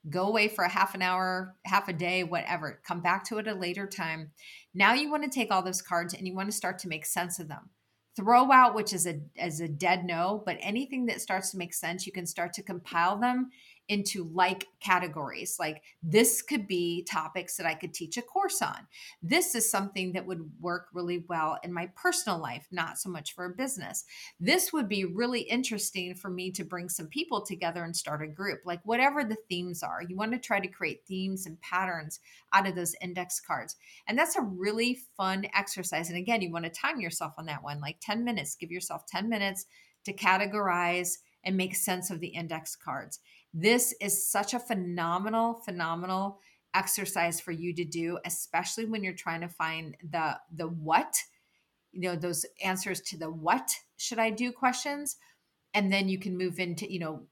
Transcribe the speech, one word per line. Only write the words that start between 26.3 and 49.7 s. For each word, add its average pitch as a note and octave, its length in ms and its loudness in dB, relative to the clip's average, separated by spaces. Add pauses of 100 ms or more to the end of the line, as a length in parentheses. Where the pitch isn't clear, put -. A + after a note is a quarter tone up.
to F#3 140 -6
bring F3+ 240 -8
some D#3+ 180 -6
people A#3 380 -2
together E3+ 400 -4
and E3 100 -6
start D3 260 -4
a D#3 60 -6
group, E3+ 380 -4
like, F3 180 -4
whatever C4+ 400 2
the A3 140 -2 (100)
themes F3 340 -4
are. - 220 -4
You F3+ 140 -8
want A3 160 -2
to B3+ 40 -2
try G#3+ 220 0
to F#3 80 -4
create - 380 -6
themes F#3+ 400 -4
and E3 160 -14
patterns F3+ 580 -4 (320)
out G3 160 6
of F3 80 -2
those F3 240 -2
index F3+ 400 -4
cards. - 380 -6 (280)
And A3+ 140 0
that's E4 160 4
a E4+ 60 0
really G#3+ 540 0 (200)
fun F#3+ 300 0 (100)
exercise. F3 540 -2
And E3+ 80 -4
again, G#3+ 240 0
you F3 100 -2
want E3+ 140 -4
to E3 60 -4
time C#4+ 280 -2
yourself E3 380 -6
on D#3+ 80 -10
that D3+ 180 -6
one, D3 160 -6
like, D3 220 -8
ten A3+ 240 -2
minutes. G3 300 -4
Give F3 140 -12
yourself F3 360 -8
ten G3 240 -4
minutes G3 360 0 (380)
to G3 80 -10
categorize F#3+ 1080 2 (260)
and F#3+ 100 2
make F#3 180 0
sense F#3 380 0
of E3 80 -6
the E3+ 80 -6
index E3 480 -6
cards. C3+ 460 -8 (320)
This A3+ 480 4
is G3+ 280 0
such G3+ 240 0
a B3 60 0
phenomenal, G3 960 0
phenomenal F3+ 840 -2 (360)
exercise F3+ 640 2
for - 120 -8
you E3+ 220 -2
to F3 120 -2
do, E3 400 -2
especially F3 600 -2
when A3 180 -2
you're F#3+ 100 -2
trying E3+ 280 -4
to F3 60 -6
find D#3+ 480 -4 (120)